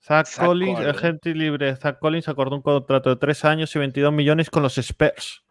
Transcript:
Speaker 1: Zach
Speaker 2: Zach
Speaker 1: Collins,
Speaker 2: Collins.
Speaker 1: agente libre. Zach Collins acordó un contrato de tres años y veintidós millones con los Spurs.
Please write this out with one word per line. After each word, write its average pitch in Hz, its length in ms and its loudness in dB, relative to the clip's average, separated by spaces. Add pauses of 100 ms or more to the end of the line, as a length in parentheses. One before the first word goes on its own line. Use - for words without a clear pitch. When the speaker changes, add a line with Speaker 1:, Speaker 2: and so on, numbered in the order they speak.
Speaker 1:
Zach 151 260 2
Speaker 2:
Zach - 200 -2
Speaker 1:
Collins, 180 320 2
Speaker 2:
Collins. 143 180 -2
Speaker 1:
agente 165 380 -4
libre. 147 420 -2
Zach 139 220 -4
Collins 160 300 -2
acordó 135 260 -2
un 139 80 -8
contrato 135 480 2
de 123 60 2
tres 147 280 -2
años 156 300 0
y 160 60 0
veintidós 143 320 2
millones 151 380 2
con 156 120 0
los 135 160 0
Spurs. - 720 -2